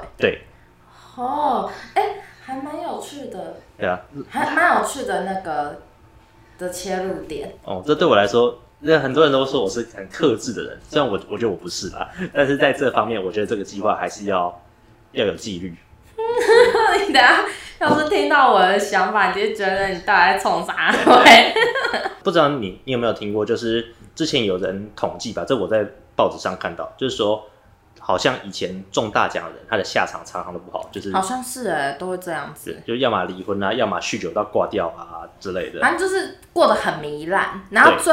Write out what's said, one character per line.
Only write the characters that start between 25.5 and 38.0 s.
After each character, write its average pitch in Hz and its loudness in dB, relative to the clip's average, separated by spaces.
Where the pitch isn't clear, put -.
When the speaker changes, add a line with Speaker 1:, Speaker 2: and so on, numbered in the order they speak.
Speaker 1:
我 92 -2
在 107 0
报 107 4
纸 - -6
上 92 -4
看 87 -6
到， 80 -10
就 131 -4
是 104 -6
说 107 -2
好 - 0
像 131 2
以 101 -14
前 92 -8
中 110 -2
大 107 2
奖 85 -6
的 82 -12
人， - -20
他 113 0
的 95 -2
下 101 0
场 85 -8
常 90 -8
常 87 -12
都 87 -10
不 87 -18
好， - -8
就 101 -10
是 95 -8
Speaker 2:
好 135 0
像 254 -6
是 247 -8
欸， 147 -2
都 185 -8
会 185 -6
这 180 -14
样 147 -8
子。 - -14
Speaker 1:
对， - -18
就 117 -4
要 131 4
么 95 2
离 92 -10
婚 101 -4
啊， 98 0
要 120 0
么 90 -2
酗 - -6
酒 90 -6
到 107 0
挂 101 0
掉 87 -2
啊 82 -14
之 95 -8
类 90 -6
的。 - -12
Speaker 2:
反 302 0
正 339 -6
就 370 -2
是 381 -6
过 330 4
得 214 4
很 185 -2
糜 151 -10
烂， 190 -2
然 220 6
后 330 8